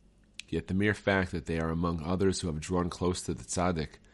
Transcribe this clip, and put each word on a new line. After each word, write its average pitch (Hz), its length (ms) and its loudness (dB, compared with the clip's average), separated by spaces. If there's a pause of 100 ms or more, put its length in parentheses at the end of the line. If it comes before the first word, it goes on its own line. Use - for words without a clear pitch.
(480)
Yet 80 200 -2
the 92 80 0
mere 101 180 4
fact 95 380 2
that 82 160 -6
they 82 100 0
are 80 140 0
among 85 320 0
others 92 360 2
who 92 100 -4
have 78 100 -4
drawn 90 320 0
close 90 320 0
to 85 100 -4
the - 100 -10
tzaddik, 87 540 -2 (160)